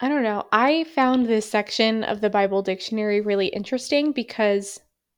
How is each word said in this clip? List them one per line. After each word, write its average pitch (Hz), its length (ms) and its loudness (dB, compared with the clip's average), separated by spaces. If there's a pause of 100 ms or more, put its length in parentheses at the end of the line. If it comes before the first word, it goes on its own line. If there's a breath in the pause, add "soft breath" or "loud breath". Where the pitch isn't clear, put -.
I 247 80 -2
don't 285 140 0
know. 208 280 -2
I 285 340 2
found 262 420 2
this 220 220 0
section 220 560 0
of 208 160 -4
the 214 100 2
Bible 196 320 2
dictionary 208 580 -2
really 202 280 0
interesting 285 640 -2
because 208 680 -2 (380)